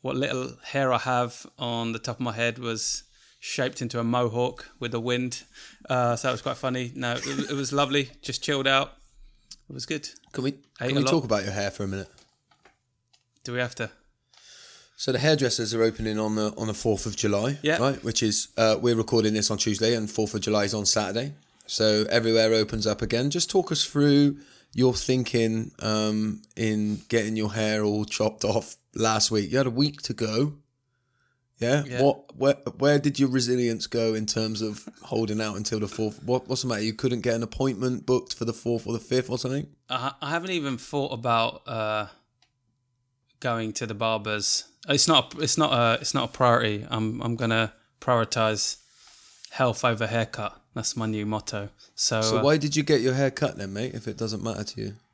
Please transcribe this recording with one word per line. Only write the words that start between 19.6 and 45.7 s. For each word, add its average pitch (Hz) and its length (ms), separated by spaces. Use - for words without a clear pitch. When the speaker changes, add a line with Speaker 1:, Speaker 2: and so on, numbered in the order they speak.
Speaker 2:
and 107 120
fourth 107 240
of 107 60
July 107 240
is 101 100
on 104 120
Saturday. 113 480
So 107 440
everywhere 113 440
opens 110 340
up 104 140
again. 120 300
Just 175 180
talk 190 200
us 151 140
through 143 540
your 127 220
thinking, 117 760
um, 107 600
in 107 540
getting 110 260
your 107 160
hair 107 320
all 104 220
chopped - 400
off - 300
last 110 340
week. 104 220
You 123 60
had 135 100
a 120 40
week 143 320
to - 100
go. 120 400
Yeah? 135 260
Speaker 1:
Yeah. 123 180
Speaker 2:
What, - 320
where, 139 180
where 143 220
did 143 200
your 139 100
resilience 123 580
go 113 260
in 110 120
terms 110 360
of 107 260
holding 110 380
out 104 160
until 104 220
the 104 80
fourth? 107 360
What, 127 240
what's 131 140
the 135 60
matter? 107 160
You 110 100
couldn't 120 280
get 120 140
an 117 80
appointment 127 640
booked 127 300
for 117 100
the 113 80
fourth 117 340
or 113 60
the 113 60
fifth 127 300
or 131 80
something? 135 300
Speaker 1:
I 131 80
ha-, 131 240
I 143 80
haven't 170 220
even 139 260
thought 139 360
about, 117 540
uh, 107 400
going 113 340
to - 120
the 110 80
barbers. 107 720
It's 143 200
not, - 320
it's - 180
not 151 160